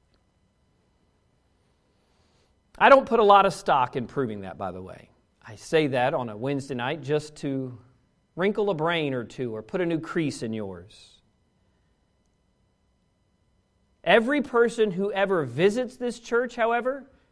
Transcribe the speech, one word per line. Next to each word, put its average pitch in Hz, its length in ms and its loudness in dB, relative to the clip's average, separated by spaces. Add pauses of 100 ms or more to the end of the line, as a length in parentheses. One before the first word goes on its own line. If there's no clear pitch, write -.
(2750)
I 208 100 8
don't 269 180 10
put 226 140 2
a 220 40 6
lot 202 220 8
of 190 80 0
stock 139 440 0
in 117 100 -4
proving 110 340 -6
that, 92 160 -12
by 95 140 -8
the 92 100 -12
way. - 280 -18 (360)
I 110 100 -18
say 160 320 2
that 131 260 0
on 123 160 -4
a 104 80 -12
Wednesday 139 380 -4
night 131 260 -4
just 151 360 -4
to 131 400 -6 (580)
wrinkle 202 340 0
a 196 40 0
brain 156 400 -2
or 123 120 -4
two 120 280 -8
or 107 80 -8
put 185 200 -6
a 185 40 -2
new 170 140 -2
crease 156 420 -4
in 113 120 -6
yours. 98 680 -12 (2750)
Every 233 360 4
person 233 500 0
who 190 200 -4
ever 190 320 0
visits 202 540 -2
this 240 220 -6
church, 240 360 -4
however, 240 540 -2 (220)